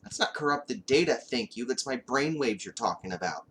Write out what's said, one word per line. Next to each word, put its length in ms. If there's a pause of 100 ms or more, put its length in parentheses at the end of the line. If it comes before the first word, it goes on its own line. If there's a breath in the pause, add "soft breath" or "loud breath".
That's 160
not 160
corrupted 520
data, 280
thank 420
you. 100
That's 200
my 100
brainwaves 680
you're 100
talking 380
about 380